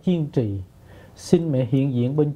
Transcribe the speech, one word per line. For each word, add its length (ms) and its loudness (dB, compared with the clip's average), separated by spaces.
kiên 280 0
trì. 280 -2
Xin 360 2
mẹ 180 0
hiện 240 2
diện 220 0
bên 200 0